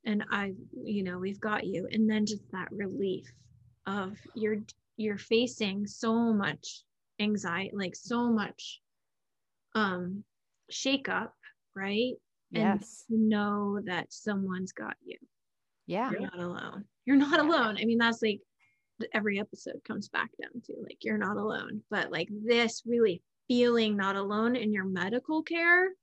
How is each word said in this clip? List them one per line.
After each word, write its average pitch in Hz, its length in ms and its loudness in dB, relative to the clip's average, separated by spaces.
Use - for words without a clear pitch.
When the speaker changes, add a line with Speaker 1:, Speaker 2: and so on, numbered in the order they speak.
Speaker 1:
And 208 240 0
I, 202 240 -2
you 202 200 -2
know, 180 160 -4
"We've 196 200 -6
got 214 260 -2
you." 190 260 -4
And 220 180 4
then 214 160 2
just 214 260 -6
that 185 200 -8
relief 196 600 -4
of 196 320 -4
you're, 214 280 0
you're 208 200 -2
facing 208 680 0
so 226 460 2
much 196 500 -2
anxiety, 196 560 -2
like, 190 200 -4
so 240 360 0
much, - 500 -2
um, 190 480 0
shakeup, 233 600 0
right? 208 400 0
And 208 260 4
Speaker 2:
Yes. - 280 -20
Speaker 1:
to 226 80 2
know 208 680 2
that 175 280 -4
someone's 190 600 -4
got - 300 -8
you. - 140 -14
Speaker 2:
Yeah. 208 240 -2
Speaker 1:
You're 202 100 -4
not 180 180 -8
alone. 175 480 -8
You're 277 120 6
not 285 220 6
alone. 277 400 4
I 214 60 -2
mean, 233 140 4
that's, 233 220 2
like, 214 200 0
th-, 226 140 -8
every 202 260 0
episode - 460 -10
comes - 240 -10
back - 220 -4
down - 220 -12
to, - 100 -14
like, - 220 -16
you're 220 140 -2
not 202 180 -2
alone. 214 520 -6
But, 190 220 -4
like, 165 200 -4
this 226 540 0
really 226 380 2
feeling 233 500 4
not 196 200 2
alone 214 400 0
in 214 160 0
your 190 120 0
medical 214 580 0
care 349 600 4